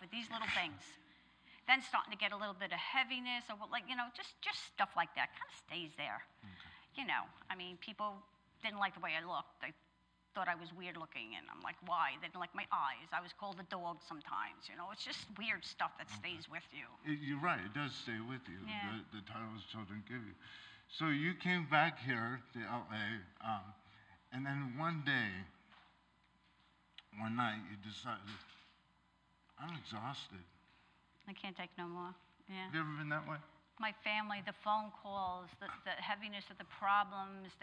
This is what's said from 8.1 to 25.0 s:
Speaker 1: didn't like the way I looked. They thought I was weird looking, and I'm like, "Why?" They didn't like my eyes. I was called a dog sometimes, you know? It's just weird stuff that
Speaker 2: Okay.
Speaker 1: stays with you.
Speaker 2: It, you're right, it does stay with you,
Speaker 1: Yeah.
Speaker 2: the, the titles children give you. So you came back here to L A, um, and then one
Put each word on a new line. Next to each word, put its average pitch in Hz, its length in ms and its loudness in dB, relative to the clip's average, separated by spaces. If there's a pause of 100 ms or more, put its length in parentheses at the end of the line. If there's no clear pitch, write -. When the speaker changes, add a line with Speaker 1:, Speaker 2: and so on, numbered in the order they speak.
Speaker 1:
didn't 208 180 0
like 190 160 4
the 185 40 -10
way 170 160 2
I 160 60 4
looked. 170 400 -2
They 139 120 -4 (600)
thought 185 140 2
I 175 80 4
was 165 180 -8
weird 175 240 -6
looking, 117 380 -6
and 78 140 -8
I'm 82 120 -10
like, 170 140 -4 (100)
"Why?" 160 360 4
They 170 60 -4
didn't 175 120 -6
like 175 140 -4
my 196 180 -2
eyes. 147 400 2
I 170 100 2
was 175 120 -10
called 196 260 -6
a 190 40 -8
dog 175 400 -2
sometimes, 110 680 -4
you 104 60 -10
know? 175 160 -6
It's 214 120 -6
just - 220 -4 (120)
weird 208 280 0
stuff - 320 -2
that 160 100 -8
Speaker 2:
Okay. 104 100 -8
Speaker 1:
stays 165 320 -6
with 165 240 -6
you. 131 140 -8 (180)
Speaker 2:
It, 147 140 2
you're 143 200 0
right, 156 240 6
it 104 100 -4
does 143 220 0
stay 113 240 -2
with 123 280 -4
you, 92 200 -8
Speaker 1:
Yeah. 202 320 -2 (120)
Speaker 2:
the, 110 60 -8
the 104 80 -6
titles 110 400 -6
children 104 420 -6
give 120 180 -4
you. 95 100 -10 (520)
So - 220 2
you 151 260 6
came 180 320 4
back 151 320 8
here 120 420 2 (120)
to 123 80 -4
L 110 300 -2
A, 107 560 -2
um, 104 260 0 (580)
and 127 140 -2
then 139 320 0
one 160 260 2